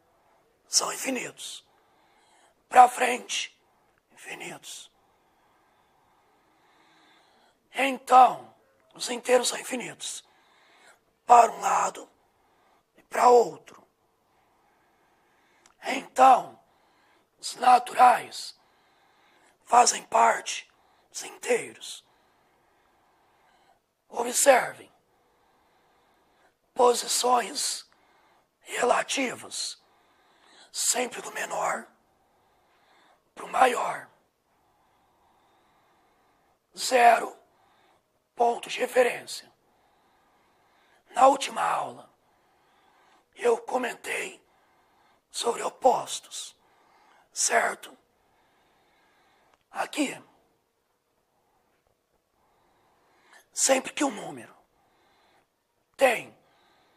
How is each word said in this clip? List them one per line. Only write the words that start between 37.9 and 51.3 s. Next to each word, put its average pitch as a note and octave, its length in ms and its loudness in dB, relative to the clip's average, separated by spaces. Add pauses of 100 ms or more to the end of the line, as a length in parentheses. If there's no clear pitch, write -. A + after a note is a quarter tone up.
ponto A#3+ 340 -2
de - 100 -8
referência. - 760 -2 (1600)
Na B3 160 6
última C4+ 340 0
aula, - 500 -6 (1200)
eu A#3 240 0
comentei - 840 -8 (880)
sobre - 320 -6
opostos, - 920 -4 (760)
certo? - 640 -2 (1700)
Aqui, - 520 -6 (3250)